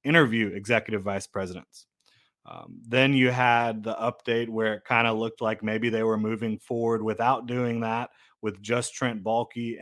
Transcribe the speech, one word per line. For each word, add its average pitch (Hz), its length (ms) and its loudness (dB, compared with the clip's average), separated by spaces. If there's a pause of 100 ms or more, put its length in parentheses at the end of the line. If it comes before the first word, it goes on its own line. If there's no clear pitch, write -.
interview 127 440 4
executive 101 560 -2
vice 98 240 -4
presidents. - 580 -10 (640)
Um, 50 320 -18
then 131 320 4
you 127 160 6
had 120 540 2
the 113 120 -4
update 117 520 -2
where 110 280 -2
it 104 100 -16
kinda 117 260 4
looked 113 300 -4
like 110 200 -2
maybe 110 280 0
they 110 140 0
were 110 140 2
moving 107 400 -2
forward 113 460 -2
without 117 420 0
doing 120 360 -2
that, 113 280 -4 (320)
with 101 200 -6
just 117 320 -2
Trent 117 280 -4
Baalke 117 600 -4